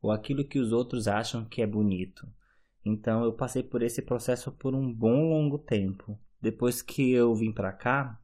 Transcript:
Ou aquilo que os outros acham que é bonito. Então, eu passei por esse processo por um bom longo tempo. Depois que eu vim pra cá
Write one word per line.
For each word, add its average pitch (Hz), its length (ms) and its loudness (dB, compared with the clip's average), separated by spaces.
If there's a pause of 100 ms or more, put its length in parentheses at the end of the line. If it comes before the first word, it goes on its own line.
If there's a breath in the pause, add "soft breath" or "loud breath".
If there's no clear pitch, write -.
Ou 107 100 0
aquilo 135 320 -2
que 143 160 -2
os 117 140 2
outros 120 340 0
acham 110 380 -2
que - 160 -6
é 110 60 2
bonito. 101 600 0 (600)
Então, 110 380 0
eu 113 80 2
passei 127 280 -4
por 120 220 -2
esse 117 180 -2
processo 123 480 -2
por 131 240 -4
um 135 200 -2
bom 117 340 4
longo 151 320 2
tempo. 101 580 -2 (240)
Depois 120 400 0
que 131 300 0
eu 120 240 6
vim 110 160 0
pra 98 220 -4
cá 127 500 -2